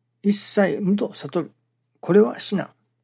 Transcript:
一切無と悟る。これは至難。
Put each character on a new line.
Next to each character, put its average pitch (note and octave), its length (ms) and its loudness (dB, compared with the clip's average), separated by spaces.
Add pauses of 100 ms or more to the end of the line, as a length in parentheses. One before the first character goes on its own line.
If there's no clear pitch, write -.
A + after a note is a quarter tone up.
(220)
一 G3+ 100 2
切 G3 480 0
無 G3+ 160 0
と A3 180 -4
悟 D#3 280 -6
る。 - 100 -10 (480)
こ - 120 -2
れ G3+ 80 8
は A#3 200 2
至 - 160 -6
難。 - 140 -6 (340)